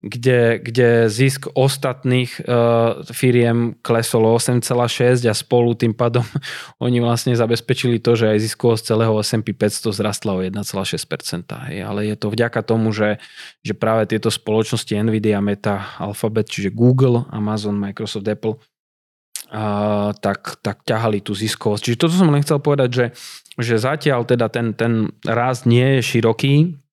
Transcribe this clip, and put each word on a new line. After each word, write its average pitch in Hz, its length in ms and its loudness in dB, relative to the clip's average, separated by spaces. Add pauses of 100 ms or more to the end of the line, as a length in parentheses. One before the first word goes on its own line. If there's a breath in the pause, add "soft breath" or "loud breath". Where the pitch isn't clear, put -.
kde, 117 560 2
kde 117 480 4
zisk 135 480 0
ostatných, 127 720 0 (140)
eh, 117 560 2 (100)
firiem 117 720 2
klesol 113 480 2
o 113 80 6
osem 123 240 0
celá 123 260 0
šesť 123 460 2
a - 20 0
spolu 120 380 2
tým 113 240 0
pádom 120 260 0
<laughs> - 640 -8
oni 123 160 2
vlastne 117 320 0
zabezpečili 117 680 0
to, 117 160 4
že 110 220 2
aj - 80 4
ziskovosť 113 380 0 (100)
celého 110 260 2
S 104 140 -2
and 95 100 0
P - 140 -6
päťsto 104 340 -2
zrastla 101 460 -4
o 92 80 -2
jedna 95 180 -6
celá 95 220 -6
šesť - 240 -6
percenta, - 480 -10 (160)
hej. 95 100 -8
Ale 104 240 -6
je 107 100 -4
to 104 120 -6
vďaka 117 340 -4
tomu, 110 300 -2
že, 104 260 -2 (460 loud breath)
že 110 80 -6
práve 110 340 0
tieto 110 220 -2
spoločnosti 110 640 -2
Nvidia, 107 480 0
Meta, 101 580 -4
Alphabet, 107 480 -4
čiže 98 240 -6
Google, 123 640 2
Amazon, 104 480 -4
Microsoft, 101 480 -8
Apple, 107 320 -4 (880)
a, 104 720 -2
tak, - 400 -6
tak - 240 -8
ťahali 110 400 -2
tú 107 80 -6
ziskovosť. 104 500 -4
Čiže 117 220 -2
toto 165 100 2
som 180 160 4
len 143 140 2
chcel 143 160 0
povedať, 139 320 2
že, 123 140 0 (520 loud breath)
že 120 220 0
zatiaľ 135 480 0
teda 120 240 2
ten, 117 240 -2
ten 113 320 0 (160)
rast 120 400 0
nie 127 340 4
je 117 200 0
široký 139 580 2 (160)